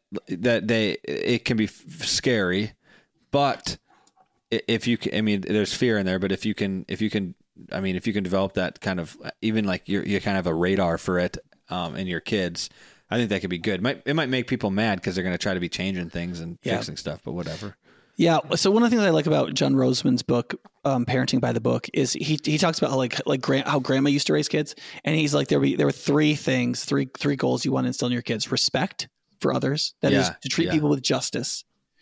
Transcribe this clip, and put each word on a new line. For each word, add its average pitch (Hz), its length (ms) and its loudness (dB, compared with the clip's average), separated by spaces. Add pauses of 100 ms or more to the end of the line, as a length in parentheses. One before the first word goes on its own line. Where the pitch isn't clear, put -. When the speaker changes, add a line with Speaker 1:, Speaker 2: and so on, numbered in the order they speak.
(280)
Speaker 1:
that 107 380 2
they, 110 260 2 (120)
it 113 400 -2
can 120 120 0
be 107 100 4
f-, - 380 -12
scary, 104 680 0 (580)
but - 460 0 (760)
i-, 113 160 0
if 110 220 0
you 117 100 4
ca-, - 200 -4
I - 20 2
mean, 104 220 2
there's 104 320 0
fear 117 240 2
in 98 80 0
there, 92 120 0
but 95 140 0
if 92 140 -4
you 104 80 0
can, 95 340 -4
if 92 140 -4
you 107 80 0
can, 95 240 -4 (360)
I 92 100 -4
mean, 95 160 0
if 90 120 -4
you 107 60 -2
can 101 100 0
develop 95 300 0
that 92 260 -2
kind 95 180 -2
of, 82 180 -8 (260)
even, 110 240 2
like, 90 220 -2
you're, 95 160 0
you're 98 160 0
kind 98 180 0
of 87 100 -2
a 82 60 2
radar 87 440 2
for 90 220 0
it, 90 160 -2 (340)
um, 85 260 -6
in 95 100 -6
your 85 140 -4
kids, 90 480 -4 (420)
I 107 60 -2
think 117 140 0
that 98 100 0
could 95 80 -6
be 87 100 -4
good. 92 220 -2
Might, 127 240 -2
it 139 100 0
might 156 140 0
make 127 200 0
people 110 220 0
mad 101 320 0
'cause 95 120 -2
they're 92 100 -2
gonna 90 140 0
try 98 160 -2
to 92 60 -2
be 87 100 -2
changing 90 400 -4
things 87 300 -6
and 85 220 -10
Speaker 2:
Yeah. - 140 -2
Speaker 1:
fixing 104 220 -6
stuff, - 260 -8
but 60 80 -8
whatever. 87 440 -8 (400)
Speaker 2:
Yeah. 165 240 4 (160)
So 190 140 2
one 220 120 4
of 233 80 4
the 240 60 4
things 208 100 4
I 180 40 6
like 156 160 4
about 147 280 2
John 139 200 2
Rosemond's 127 480 2
book, - 380 -2 (240)
um, 127 220 2
Parenting 131 340 2
by 120 120 0
the 117 100 -2
Book, 120 320 0
is 135 180 0
he, 151 320 -2
he 151 140 2
talks 165 200 2
about 139 120 0
how, 131 80 0
like, 127 280 -2
like, 135 140 0
gran-, 135 240 0
how - 140 0
grandma 135 320 2
used 143 160 2
to 160 80 2
raise 151 140 2
kids, 151 260 -2 (300)
and 156 120 2
he's 151 160 2
like, 143 160 2
"There 147 100 4
be, 139 160 2
there 147 120 2
were 143 60 2
three 151 420 2
things, 123 500 -2
three, 139 320 0
three 143 200 0
goals 127 280 0
you 131 80 0
want 131 120 2
to 123 40 0
instill 127 200 -2
in 123 40 0
your 120 100 -2
kids: 110 300 -4
respect - 560 -2 (320)
for 135 140 2
others, 135 480 -2
that 139 100 4
is, 95 160 4
Speaker 1:
Yeah, 80 140 -6
Speaker 2:
to 135 80 -8
treat 170 160 0
Speaker 1:
yeah. 180 60 0
Speaker 2:
people 151 180 2
with 139 120 0
justice, - 640 -4 (380)